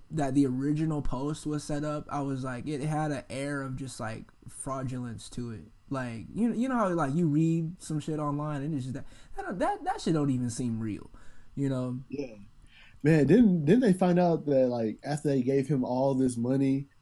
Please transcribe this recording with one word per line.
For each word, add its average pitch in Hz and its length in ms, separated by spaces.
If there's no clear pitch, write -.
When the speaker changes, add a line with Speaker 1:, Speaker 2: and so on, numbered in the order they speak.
Speaker 1:
that 143 240
the 143 120
original 147 540
post 143 460
was 151 180
set 147 200
up, 151 260
I 143 100
was 135 240
like, 127 240
it 147 140
had 156 300
an 135 180
air 139 320
of 131 140
just, 131 220
like, 110 260
fraudulence 127 840
to 120 220
it. 98 100
Like, 120 460
you, 220 180
you 247 160
know 254 80
how, 208 140
like, 151 240
you 170 140
read 165 540
some 156 160
shit 151 200
online 147 440
and 156 120
it's 127 100
just 127 100
that, - 120
that, 359 220
that, 339 260
that - 180
shit 185 100
don't 143 180
even 123 200
seem 113 300
real, 110 300
you 139 160
know? 127 300
Speaker 2:
Yeah. 139 240
Man, 151 220
didn't, 180 380
didn't 202 160
they 220 120
find 180 260
out 170 280
that, 131 220
like, 117 360
after 147 240
they 139 140
gave 135 240
him 135 180
all 131 300
this 127 220
money, 135 520